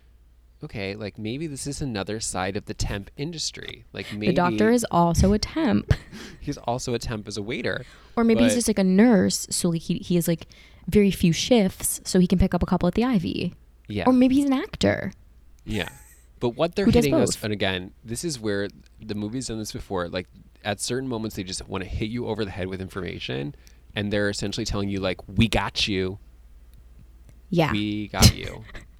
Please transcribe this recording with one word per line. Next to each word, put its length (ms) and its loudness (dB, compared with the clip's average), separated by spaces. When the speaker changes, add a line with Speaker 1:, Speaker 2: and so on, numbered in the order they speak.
Speaker 1:
"Okay, 320 -8
like, 220 -10
maybe 300 -6
this 200 -10
is 140 -6
another 380 -4
side 380 -4
of 80 -10
the 80 -8
temp 420 -4
industry." 800 -10
Like, 160 -8
Speaker 2:
The 240 0
doctor 320 2
Speaker 1:
maybe 100 4
Speaker 2:
is 160 0
also 400 6
a 80 4
temp. 540 2
Speaker 1:
<laughs> 240 -18
he's 160 -6
also 360 -4
a 60 0
temp 280 -6
as 100 -8
a 60 -4
waiter. 420 -4
Speaker 2:
Or 60 4
maybe 200 6
he's 100 6
Speaker 1:
But 40 2
Speaker 2:
just, 100 0
like, 120 0
a 40 4
nurse, 680 6
so, 180 0
like, 140 -2
he, 160 -2
he 160 0
has, 120 2
like, 200 0
very 240 6
few 200 4
shifts, 720 2
so 160 2
he 80 6
can 120 2
pick 140 2
up 100 0
a 20 0
couple 220 2
at 80 0
the 100 2
Ivy. 480 0
Speaker 1:
Yeah. 200 -4
Speaker 2:
Or 60 6
maybe 220 6
he's 100 4
an 80 2
actor. 600 0
Speaker 1:
Yeah. 240 -4
But 160 0
what 180 0
they're 80 0
Speaker 2:
Who 80 4
does 140 6
Speaker 1:
hitting 120 2
us, 200 0
Speaker 2:
both. 80 -6
Speaker 1:
and 80 -2
again, 380 -2
this 220 -8
is 120 -6
where 300 -2
the 160 -8
movie's 320 -6
done 120 -6
this 120 -8
before, 380 -4
like, 180 -6
at 160 -4
certain 260 -4
moments, 300 -6
they 80 -4
just 240 -10
wanna 160 -4
hit 240 -6
you 180 -6
over 160 -2
the 80 -6
head 160 -6
with 140 -8
information, 760 -8
and 160 -4
they're 180 2
essentially 360 -4
telling 240 -2
you, 100 -2
like, 260 -2
"We 220 2
got 400 -2
you. 320 -2
Speaker 2:
Yeah. 220 2
Speaker 1:
We 380 -2
got 260 6
you." 340 -12
Speaker 2:
<laughs> 40 -20